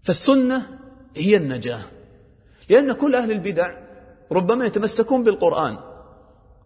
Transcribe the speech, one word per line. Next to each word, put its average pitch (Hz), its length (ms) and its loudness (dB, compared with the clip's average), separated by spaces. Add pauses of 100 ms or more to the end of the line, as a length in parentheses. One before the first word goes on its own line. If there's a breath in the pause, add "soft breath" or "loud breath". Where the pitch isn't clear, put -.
فالسنة 262 760 0 (360)
هي 196 220 4
النجاة، 120 440 -4 (880 soft breath)
لأن 262 240 4
كل 269 220 0
أهل 233 160 -2
البدع 180 460 -4 (540)
ربما 202 340 0
يتمسكون 220 580 0
بالقرآن، 165 540 0 (880)